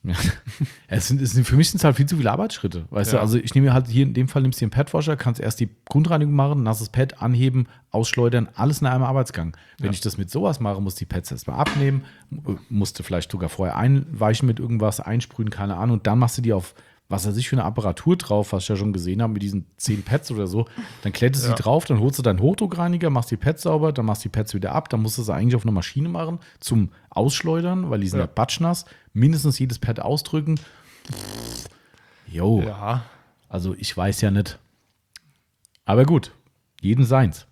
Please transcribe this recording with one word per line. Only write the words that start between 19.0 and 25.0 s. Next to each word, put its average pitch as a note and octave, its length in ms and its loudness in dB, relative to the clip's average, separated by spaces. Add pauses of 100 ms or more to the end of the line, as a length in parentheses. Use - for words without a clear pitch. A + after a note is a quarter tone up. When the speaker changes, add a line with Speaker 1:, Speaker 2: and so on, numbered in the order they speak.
Speaker 1:
habe A2 140 0
mit G2+ 80 -4
diesen G2 240 -4 (100)
zehn G#2 260 -2
Pads C3+ 280 -2
oder G#2+ 160 -2
so. G#2 200 -2 (360)
Dann G2+ 100 -4
klettest B2+ 320 2
du A#2+ 60 2
Speaker 2:
Ja. A2+ 40 4
Speaker 1:
die - 80 -4
drauf, D3 220 2
dann A2+ 160 2
holst C3+ 180 2
du C#3 40 -4
deinen G2 180 2
Hochdruckreiniger, F3 680 0
machst B2 200 0
die A#2 60 -2
Pads D3+ 260 -2
sauber, D#3+ 300 0
dann B2 140 0
machst G#2+ 180 -2
du G#2+ 60 -4
die - 20 -20
Pads G#2+ 220 -2
wieder F#2+ 180 -4
ab, - 160 -2
dann A2 140 0